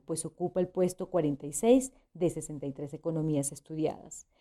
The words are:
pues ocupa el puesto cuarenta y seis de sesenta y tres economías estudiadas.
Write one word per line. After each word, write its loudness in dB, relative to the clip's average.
pues -4
ocupa -4
el 2
puesto -2
cuarenta 0
y -8
seis 6
de 2
sesenta -6
y -4
tres -10
economías 0
estudiadas. -6